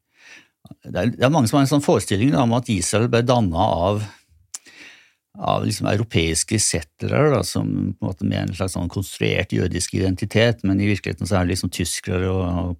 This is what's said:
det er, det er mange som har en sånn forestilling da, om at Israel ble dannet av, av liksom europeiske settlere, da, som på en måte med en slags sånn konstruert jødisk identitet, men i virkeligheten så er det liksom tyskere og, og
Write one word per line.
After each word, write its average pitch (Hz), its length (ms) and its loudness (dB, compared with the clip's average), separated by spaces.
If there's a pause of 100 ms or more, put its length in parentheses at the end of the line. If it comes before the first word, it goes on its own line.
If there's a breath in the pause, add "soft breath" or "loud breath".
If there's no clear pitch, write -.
(800 loud breath)
det 90 220 -6
er, 117 100 2
det 117 140 0
er 143 80 4
mange 127 160 4
som 147 80 2
har 139 80 4
en 147 80 0
sånn 143 100 2
forestilling 117 480 2
da, 139 140 2
om 117 100 2
at 123 160 -2
Israel 104 400 0
ble 117 160 4
dannet 117 320 4
av, 101 400 2 (1400 loud breath)
av 101 320 -2
liksom - 240 -2
europeiske 90 640 0
settlere, 113 800 0
da, - 80 0
som 104 240 -4
på 98 320 -2
en 110 140 -4
måte 104 180 -2
med 101 140 -2
en 98 160 -6
slags 92 160 -4
sånn 87 100 -4
konstruert 95 640 -2
jødisk 92 480 -2
identitet, 104 640 0
men 98 160 2
i 101 80 2
virkeligheten 95 400 -4
så 98 80 2
er 90 80 2
det 87 80 0
liksom 92 240 -4
tyskere 92 560 -2
og, 92 160 -2
og 87 320 -2